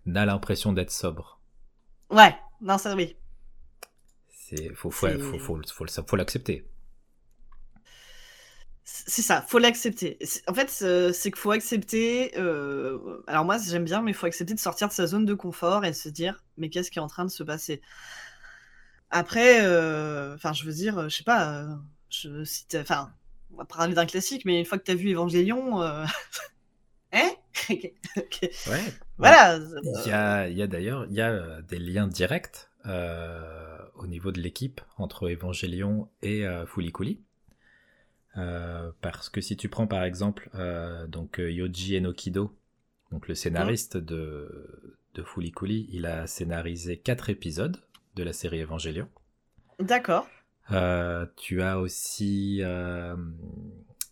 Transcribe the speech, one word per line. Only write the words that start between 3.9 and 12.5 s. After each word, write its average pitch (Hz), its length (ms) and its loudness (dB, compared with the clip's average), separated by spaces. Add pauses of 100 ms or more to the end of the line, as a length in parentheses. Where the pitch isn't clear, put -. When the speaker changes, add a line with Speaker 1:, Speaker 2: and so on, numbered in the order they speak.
Speaker 1:
C'est, - 460 -10
faut, 85 160 -6
faut, - 160 0
Speaker 2:
C'est 92 100 2
Speaker 1:
faut, - 220 -6
faut, 80 240 -4
faut - 220 -10
le - 40 -8
sa-, - 140 -6
faut - 120 0
l'accepter. 90 520 -2 (2250)
Speaker 2:
C'est - 360 -2
ça, 160 180 4
faut - 160 2
l'accepter. 233 640 4
C'est, - 280 -6
en 190 40 -2
fait, 269 160 2
c'est, 180 420 4
c'est 190 200 -2
qu'il - 80 -12
faut 208 120 0
accepter, 226 840 0
euh, 143 880 -4